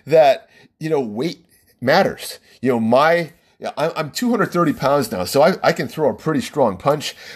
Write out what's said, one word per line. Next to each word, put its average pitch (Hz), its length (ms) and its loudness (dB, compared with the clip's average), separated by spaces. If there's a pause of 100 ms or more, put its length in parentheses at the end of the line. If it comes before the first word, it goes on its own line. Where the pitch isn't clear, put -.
that, 143 440 4 (300)
you 156 100 -6
know, 156 100 0
weight 123 460 -6 (340)
matters. 147 600 0 (220)
You 127 100 0
know, 120 80 0
my, 147 540 2 (260)
yeah, 120 180 -10
I'm, 156 180 -2
I'm 151 160 -6
two 247 200 -2
hundred 208 200 0
thirty 170 220 2
pounds 139 380 0
now, 90 140 -4
so 139 180 2
I, 180 180 4
I 147 120 2
can 156 140 -6
throw 147 220 -2
a 107 60 -2
pretty 151 260 -2
strong 113 360 -2
punch. 143 380 -4 (200)